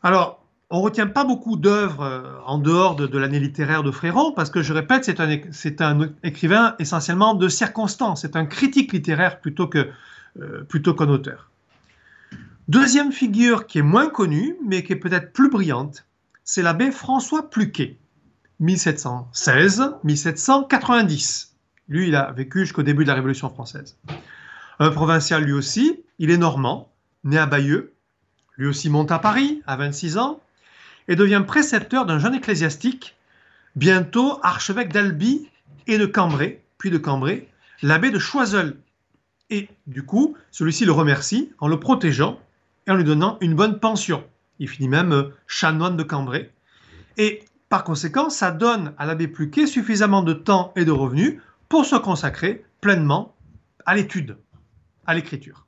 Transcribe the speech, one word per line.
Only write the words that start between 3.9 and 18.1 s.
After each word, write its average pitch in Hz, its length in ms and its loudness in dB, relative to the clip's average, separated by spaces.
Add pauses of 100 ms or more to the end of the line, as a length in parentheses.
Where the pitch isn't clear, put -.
Fréron, 165 420 0
parce 156 160 -4
que, 175 120 -2
je 147 120 -2
répète, 160 320 0
c'est 180 140 -2
un 160 100 0
é-, 151 220 -2
c'est 147 300 -6
un 151 280 2 (120)
écrivain 190 580 2
essentiellement 175 540 0
de 185 140 2
circonstance, 208 720 -2
c'est 151 140 -8
un 160 100 0
critique 269 460 0
littéraire 175 480 0
plutôt 156 280 -4
que, 143 220 0 (520)
euh, - 240 -14
plutôt 160 280 0
qu'un 151 160 2
auteur. 135 400 -2 (1160)
Deuxième 269 440 4
figure 233 560 2
qui - 120 -2
est 147 40 4
moins 226 260 4
connue, 208 560 -2
mais 185 180 -2
qui 185 100 -2
est 165 40 -2
peut-être 180 360 -4
plus 269 160 6
brillante, 147 560 -2 (380)
c'est - 180 -4
l'abbé 175 300 2
François 269 580 -4
Pluquet, - 480 -4 (640)